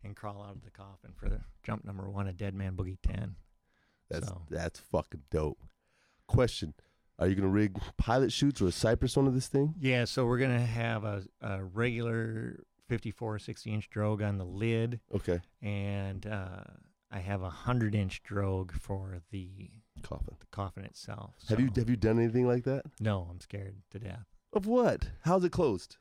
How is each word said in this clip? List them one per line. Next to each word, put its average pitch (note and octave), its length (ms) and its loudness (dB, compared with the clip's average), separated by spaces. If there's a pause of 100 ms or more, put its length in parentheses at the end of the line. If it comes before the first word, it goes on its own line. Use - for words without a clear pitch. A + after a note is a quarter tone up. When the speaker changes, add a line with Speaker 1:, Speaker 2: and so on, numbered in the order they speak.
Speaker 1:
and G2+ 100 -10
crawl G2+ 280 -10
out G2+ 120 -14
of F#2+ 80 -16
the G2+ 80 -20
coffin G2 460 -20
for - 120 -4
the F#2 120 0 (240)
jump A2 200 -6
number G2 240 -8
one G2 200 -4
of F2+ 80 -6
Dead G2 180 -4
Man F#2+ 220 -2
Boogie F#2 260 -4
ten. G2 320 -2 (760)
Speaker 2:
That's, E2 200 -2
Speaker 1:
So. F#2 200 -8
Speaker 2:
that's E2 300 -4
fucking - 520 -4
dope. D#2 280 0 (720)
Question. A2+ 460 4 (440)
Are F2+ 80 4
you F#2+ 80 6
gonna F#2+ 140 4
rig G2+ 280 4 (200)
pilot A#2+ 340 4
chutes C#3 300 2
or G2 80 4
a F2 40 2
Cypress A#2+ 440 2
onto C3+ 160 6
this B2+ 160 0
thing? D3 320 2
Speaker 1:
Yeah, B2+ 240 4
so B2 220 0
we're B2 120 2
gonna B2 260 4
have A2+ 380 -2
a, G#2 200 -4 (180)
a G2 240 -4
regular A2+ 960 -2 (280)
fifty-four A2 520 -4
sixty - 320 -8
inch G#2+ 180 -4
drogue G#2+ 320 0
on G#2 160 0
the F#2+ 60 -4
lid. A2+ 560 0 (120)
Speaker 2:
Okay. F2 280 0 (220)
Speaker 1:
And, G2+ 640 -4
uh, F#2+ 340 -8 (500)
I G2+ 100 -8
have F#2+ 220 -2
a F#2 60 -4
hundred A2+ 460 0
inch G2 280 0
drogue F#2+ 500 -2
for F#2+ 480 -6 (100)
the F#2+ 400 -10 (320)
Speaker 2:
Coffin. - 360 -8
Speaker 1:
the - 140 -20
coffin G2 320 -6
itself. - 480 -12 (160)
Speaker 2:
Have A2 100 4
you, C3 160 6
Speaker 1:
So B2 60 4
Speaker 2:
have A#2 80 2
you A#2+ 80 4
done A2 220 6
anything A#2 280 4
like B2 180 4
that? C3+ 180 0 (180)
Speaker 1:
No, G2+ 300 0
I'm F2 100 -12
scared G2 360 -10 (160)
to G2 60 -10
death. G#2 280 -10 (260)
Speaker 2:
Of G3+ 140 2
what? A3+ 420 4 (140)
How's F3+ 220 4
it F3 80 2
closed? B2+ 480 2